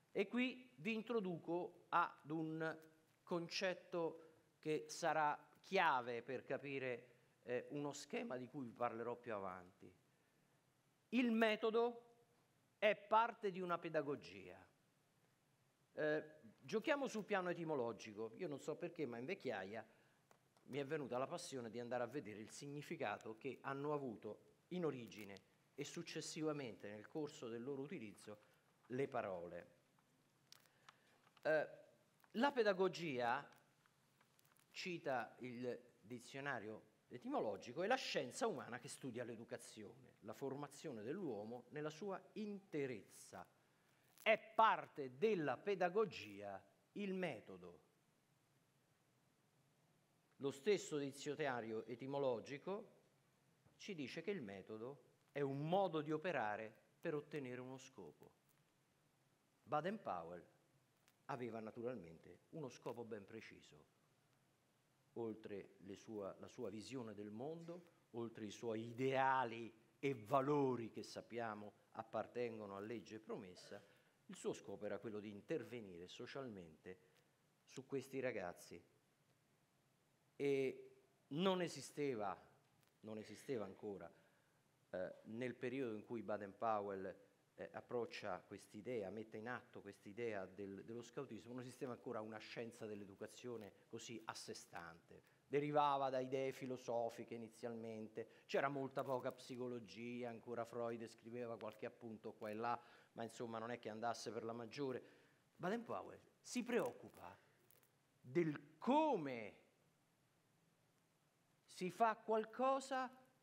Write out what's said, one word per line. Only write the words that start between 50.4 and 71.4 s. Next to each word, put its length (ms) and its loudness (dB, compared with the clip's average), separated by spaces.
stesso 440 4
dizionario 880 0
etimologico 1120 -2
ci 180 -8
dice 280 -4
che 80 0
il 100 2
metodo 680 -6
è 80 0
un 280 2
modo 320 6
di 120 0
operare 600 2
per 160 0
ottenere 460 -4
uno 160 -8
scopo. 540 -14
Baden-Powell 840 0
aveva 340 -2
naturalmente 880 -6
uno 180 -6
scopo 360 -8
ben 220 -8
preciso. 720 -16
Oltre 640 -4
le 160 -10
sua, 420 -6
la 100 -10
sua 220 -6
visione 420 -6
del 180 -8
mondo, 840 -8
oltre 340 -4
i 40 -4
suoi 360 0
ideali 840 4
e 160 2
valori 720 6
che 140 -6
sappiamo 720 -4